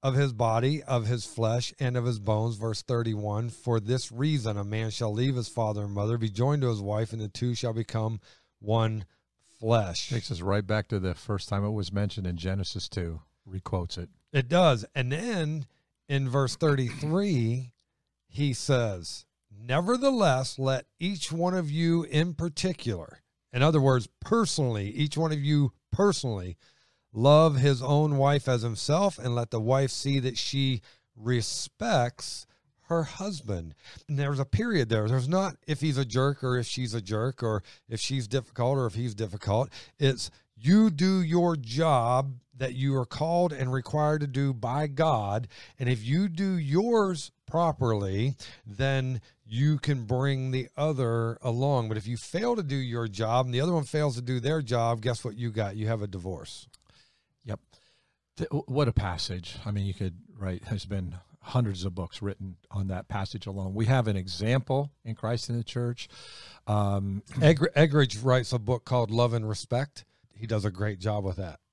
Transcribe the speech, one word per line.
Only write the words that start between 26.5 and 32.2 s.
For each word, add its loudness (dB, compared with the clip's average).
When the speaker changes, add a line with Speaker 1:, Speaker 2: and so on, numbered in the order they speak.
Speaker 1:
"love 8
his 4
own 4
wife 2
as 2
himself, 0
and -2
let -2
the -2
wife 2
see -2
that -2
she -2
respects -2